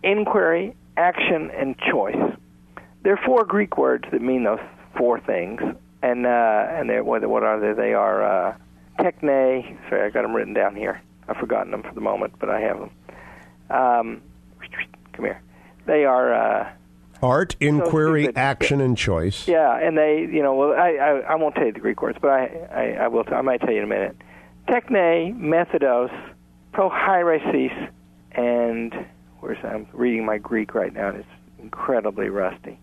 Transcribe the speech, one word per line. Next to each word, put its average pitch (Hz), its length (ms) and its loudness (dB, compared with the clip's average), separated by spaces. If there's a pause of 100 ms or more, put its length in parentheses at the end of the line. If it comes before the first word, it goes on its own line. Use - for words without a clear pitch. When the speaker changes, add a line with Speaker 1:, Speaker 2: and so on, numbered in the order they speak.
Speaker 1:
inquiry, 190 720 2 (220)
action, 170 560 0
and 135 260 -4
choice. - 540 -2 (680)
There 196 100 4
are 202 120 0
four 254 200 4
Greek 196 340 -2
words 131 320 2
that 120 100 0
mean 127 220 0
those 110 160 2 (380)
four 120 240 2
things. 95 400 -4 (420)
And, 123 240 0
uh, 113 420 4
and 123 220 -4
they're, 113 140 0
what, 113 220 0
what 110 180 0
are 107 160 2
they? 107 120 0
They 110 220 0
are, 104 280 2
uh, 98 320 0 (440)
techne. 135 760 0 (120)
Sorry, 101 140 0
I 104 80 -2
got 110 140 -2
'em 113 100 -6
written 104 180 -4
down 101 220 0
here. 101 260 -6 (280)
I've - 80 -6
forgotten 107 340 -4
them 104 120 -8
for - 120 -16
the 113 60 -10
moment, 104 400 -4
but 104 100 -4
I 104 100 -2
have 101 200 -4
them. 98 100 -12 (800)
Um, 120 520 0 (880)
come - 120 -8
here. 98 160 -4 (460)
They 151 180 4
are, 127 300 2
uh, 110 340 0 (540)
Speaker 2:
Art, 135 300 2
Speaker 1:
so - 140 -2
Speaker 2:
inquiry, 156 580 4
Speaker 1:
stupid. 123 140 -2
Speaker 2:
action, 139 420 0
and 127 180 2
choice. 90 480 0
Speaker 1:
Yeah, 156 320 4
and 160 180 0
they, 151 340 4
you 156 120 2
know, 139 120 4
well, 139 180 4
I, 170 240 4
I, 139 240 2
I - 160 -2
won't 156 180 0
tell 156 100 0
you 113 80 2
the - 80 -12
Greek 110 220 -2
words, - 180 -4
but 143 100 4
I, 131 200 2 (200)
I, 120 340 -2
I 120 40 0
will. 113 160 0
T-, - 80 -6
I 120 80 0
might 127 200 0
tell 123 100 -2
you 110 80 2
in 104 60 -2
a - 20 -6
minute. 101 300 -2 (520)
Techne, 196 680 2
methodos, 151 720 2 (640)
prohairesis, 170 1160 0 (420)
and 117 720 -2 (340)
where's, - 240 -8
I'm 107 280 -8
reading 120 340 0
my 107 120 -2
Greek 110 360 -4
right 98 180 0
now, 101 160 -4
and 101 100 -8
it's - 100 -16 (300)
incredibly 107 720 -4
rusty. 98 540 -6